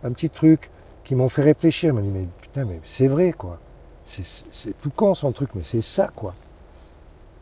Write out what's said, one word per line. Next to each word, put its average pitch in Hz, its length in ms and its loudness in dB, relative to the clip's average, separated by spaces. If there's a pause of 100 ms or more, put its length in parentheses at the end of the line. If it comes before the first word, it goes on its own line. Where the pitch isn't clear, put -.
un 123 100 -4
petit 160 160 -4
truc, - 400 4 (340)
qui - 100 -6
m'ont 127 160 2
fait 147 140 0
réfléchir. 151 500 4
Je 113 60 0
me - 40 0
dis, 101 60 -4
mais 95 180 -4 (140)
putain, - 240 -8
mais 87 200 -8
c'est - 220 2
vrai, 160 260 2
quoi. 87 260 -12 (460)
C'est, - 180 -12
c'est, - 260 -10
c'est - 300 -10
tout 147 100 -6
con, 196 240 2
son 143 180 -2
truc, - 240 -6
mais 92 80 -6
c'est 113 180 -2
ça, - 340 -2
quoi. 92 180 -12 (1080)